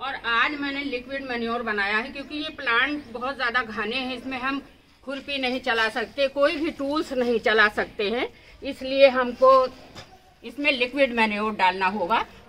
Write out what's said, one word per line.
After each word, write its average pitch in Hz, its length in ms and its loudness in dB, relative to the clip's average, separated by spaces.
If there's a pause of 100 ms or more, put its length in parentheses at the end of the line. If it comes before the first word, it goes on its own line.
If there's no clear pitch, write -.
और 262 140 -6
आज 240 360 0
मैंने 285 340 -6
लिक्विड 269 400 -8
मैन्योर 240 380 -4
बनाया 208 340 -2
है, 262 160 -4
क्योंकि 285 220 -12
ये 311 140 -6
प्लांट 269 640 -2
बहुत 254 240 -6
ज़्यादा 254 260 -2
घने 214 340 -6
हैं, 254 200 -4
इसमें 262 220 -8
हम 269 240 -4 (420)
खुरपी 277 340 -6
नहीं 254 220 -2
चला 226 280 0
सकते, 262 400 -2
कोई 285 280 2
भी 302 140 -2
टूल्स 285 420 -2
नहीं 240 260 2
चला 220 300 4
सकते 208 420 -4
हैं, 262 180 -2 (340)
इसलिए 269 460 4
हमको 254 600 6 (760)
इसमें 285 280 -2
liquid 247 400 2
manure 220 400 0
डालना 190 340 2
होगा। 196 400 0 (220)